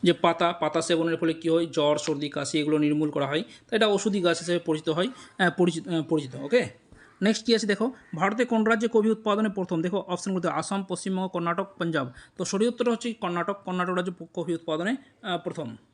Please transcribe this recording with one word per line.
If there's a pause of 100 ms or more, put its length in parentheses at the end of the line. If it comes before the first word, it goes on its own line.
যে
পাতা,
পাতা
সেবনের
ফলে
কী
হয়,
জ্বর,
সর্দি,
কাশি
এগুলো
নির্মূল
করা
হয়,
তো
এটা
ঔষধি
গাছ
হিসেবে
পরিচিত
হয়, (300)
আহ,
পরিচিত,
আহ,
পরিচিত।
ওকে, (540)
নেক্সট
কী
আছে
দেখো, (220)
ভারতে
কোন
রাজ্যে
কফি
উৎপাদনে
প্রথম?
দেখো
অপশানগুলোতে
আসাম,
পশ্চিমবঙ্গ,
কর্ণাটক,
পাঞ্জাব। (240)
তো
সঠিক
উত্তরটা
হচ্ছে
কর্ণাটক,
কর্ণাটক
রাজ্য
ক-,
কফি
উৎপাদনে, (260)
আহ,
প্রথম। (180)